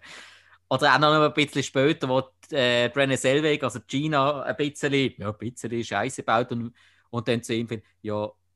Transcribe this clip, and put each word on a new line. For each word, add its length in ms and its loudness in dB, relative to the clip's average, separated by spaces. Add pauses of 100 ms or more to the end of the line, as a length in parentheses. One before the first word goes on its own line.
(720)
Oder 240 4
auch 40 6
noch 140 6 (100)
ein 120 2
bisschen 280 0
später, 460 0
wo 140 2 (280)
die, 40 -10
äh, 400 2
Renée 240 2
Zellweger, 480 2
also 200 -6
Gina, 560 -2
ein 140 -6
bisschen, 360 -4 (260)
ja, 120 -6
ein 80 -10
bisschen 460 -8
Scheiße 380 -4
baut 300 0
und, 220 -8 (360)
und 180 -6
dann 140 0
zu 120 -4
ihm 140 -2
findet, 180 -10 (160)
ja, 280 -6 (260)